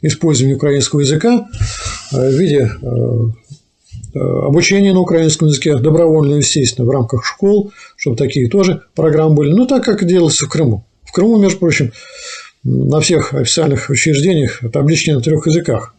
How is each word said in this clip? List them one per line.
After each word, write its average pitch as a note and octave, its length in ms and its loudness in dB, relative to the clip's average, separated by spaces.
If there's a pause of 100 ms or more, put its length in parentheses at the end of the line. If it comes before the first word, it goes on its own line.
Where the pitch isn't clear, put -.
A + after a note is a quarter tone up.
использования C#3 540 0
украинского C#3+ 440 0
языка, D#3+ 460 0 (640)
э, B2+ 180 0
в C3+ 40 2
виде, C#3+ 340 2 (140)
э, A#2+ 380 -2 (920)
э, C3+ 40 -6
обучения F#3+ 760 0
на F#3 80 2
украинском E3 460 0
языке, D3 300 0
добровольно, D#3 580 2
естественно, C3+ 520 0
в B2 40 2
рамках A#2+ 340 -2
школ, G3+ 460 0 (260)
чтобы A#2+ 200 -4
такие C3+ 320 -2
тоже F#3+ 340 0 (120)
программы D#3 420 2
были. D3 160 2
Ну, A#3+ 140 4
так, B3 180 0
как G#3 200 0
делалось E3+ 360 2
в - 80 -4
Крыму. A#2+ 360 -2 (200)
В - 80 -20
Крыму, G#3+ 260 2
между G3 200 2
прочим, D#3 340 0 (720)
на C3 360 0
всех D#3 340 0
официальных C#3 540 -2
учреждениях D3 760 0 (100)
таблички D3 380 0
на C#3 100 0
трёх D#3 260 -2
языках. D#3 520 -2